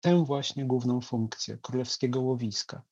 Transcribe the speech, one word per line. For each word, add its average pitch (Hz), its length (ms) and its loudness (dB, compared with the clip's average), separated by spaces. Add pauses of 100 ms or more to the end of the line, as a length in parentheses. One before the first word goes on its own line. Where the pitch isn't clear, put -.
tę 175 240 6
właśnie 139 400 -2
główną 123 360 2
funkcję 117 640 -4
królewskiego 127 580 -2
łowiska. 123 720 -4